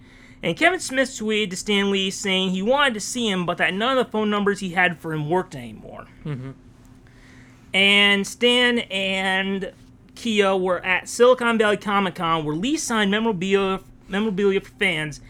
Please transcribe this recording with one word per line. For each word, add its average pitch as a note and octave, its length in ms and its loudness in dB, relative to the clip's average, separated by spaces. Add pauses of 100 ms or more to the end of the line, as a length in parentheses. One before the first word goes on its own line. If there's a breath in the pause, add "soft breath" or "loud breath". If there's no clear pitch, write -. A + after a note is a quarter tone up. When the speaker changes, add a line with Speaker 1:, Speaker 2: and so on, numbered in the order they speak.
(420 loud breath)
Speaker 1:
And E3+ 140 -2
Kevin E4+ 240 2
Smith C4 300 -2
tweeted G#3+ 400 -2
to F#3 60 -10
Stan G3+ 340 0
Lee G3 200 0
saying F#3+ 400 -2
he F#3 120 -2
wanted C4 320 2
to G#3 60 -8
see A#3 280 -4
him, F#3 180 -2
but F3 120 -2
that E3+ 160 0
none A#3+ 240 0
of A#3 80 2
the - 40 -16
phone G#3+ 200 -2
numbers G3+ 300 0
he F#3 100 -6
had F3 280 0
for D#3+ 140 -8
him D3+ 160 -4
worked F3+ 260 -2
anymore. A#2 520 -14 (180)
Speaker 2:
Mm-hmm. C3+ 260 -8 (1200 loud breath)
Speaker 1:
And G3+ 540 4
Stan A#3+ 540 2 (100)
and F#3+ 840 -2 (420)
Kia G3+ 420 2
were F3+ 280 -2
at F#3 240 -2
Silicon A#3+ 500 4
Valley G#3 180 2
Comic G3+ 400 0
Con, E3 280 0
where D3+ 120 -4
Lee C4 200 -2
signed G#3+ 340 0
memorabilia, G3 680 0 (280)
memorabilia G3 520 0
for - 120 -14
fans D#3 580 -2